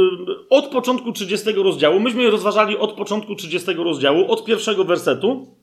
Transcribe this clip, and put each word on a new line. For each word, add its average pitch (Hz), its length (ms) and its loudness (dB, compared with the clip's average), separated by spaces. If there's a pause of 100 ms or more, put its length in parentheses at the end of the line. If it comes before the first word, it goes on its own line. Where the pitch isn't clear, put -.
(500)
od 285 160 6
początku 247 460 -2
trzydziestego 196 500 -4
rozdziału, 165 380 4
myśmy 240 300 2
rozważali 208 460 0
od 214 160 -2
początku 208 420 -6
trzydziestego 170 500 -6
rozdziału, 147 480 2
od - 120 -2
pierwszego 208 400 0
wersetu. 175 800 -2